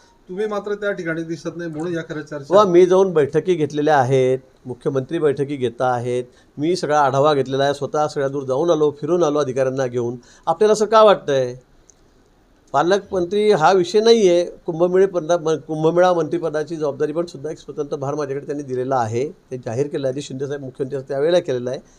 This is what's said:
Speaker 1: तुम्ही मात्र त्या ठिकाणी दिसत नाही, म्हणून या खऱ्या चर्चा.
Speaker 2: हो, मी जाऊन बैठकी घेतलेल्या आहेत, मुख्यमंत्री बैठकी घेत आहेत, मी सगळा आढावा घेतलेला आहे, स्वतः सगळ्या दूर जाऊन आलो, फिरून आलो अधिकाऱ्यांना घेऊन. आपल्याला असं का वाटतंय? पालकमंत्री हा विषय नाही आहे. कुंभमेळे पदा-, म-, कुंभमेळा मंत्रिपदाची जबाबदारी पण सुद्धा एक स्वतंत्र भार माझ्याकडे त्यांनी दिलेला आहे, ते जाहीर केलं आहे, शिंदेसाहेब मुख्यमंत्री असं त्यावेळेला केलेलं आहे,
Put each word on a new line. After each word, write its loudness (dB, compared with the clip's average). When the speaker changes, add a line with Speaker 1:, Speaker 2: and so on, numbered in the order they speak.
Speaker 1:
तुम्ही -6
मात्र -6
त्या -4
ठिकाणी -6
दिसत -10
नाही, -8
म्हणून -6
या -4
खऱ्या -12
चर्चा. 0
Speaker 2:
हो, 4
मी 6
जाऊन 4
बैठकी 0
घेतलेल्या 0
आहेत, 2
मुख्यमंत्री -4
बैठकी -2
घेत -4
आहेत, -2
मी -2
सगळा 0
आढावा 4
घेतलेला 0
आहे, 2
स्वतः -2
सगळ्या -2
दूर -6
जाऊन 0
आलो, 2
फिरून 0
आलो 2
अधिकाऱ्यांना -2
घेऊन. -4
आपल्याला 2
असं 2
का 6
वाटतंय? 4
पालकमंत्री 0
हा 4
विषय 2
नाही 6
आहे. 4
कुंभमेळे 0
पदा-, 0
म-, -2
कुंभमेळा 2
मंत्रिपदाची -4
जबाबदारी -4
पण -4
सुद्धा -10
एक -12
स्वतंत्र -8
भार -6
माझ्याकडे -6
त्यांनी -6
दिलेला -4
आहे, -2
ते -14
जाहीर -4
केलं -4
आहे, -6
शिंदेसाहेब -8
मुख्यमंत्री -8
असं -12
त्यावेळेला 2
केलेलं -4
आहे, -6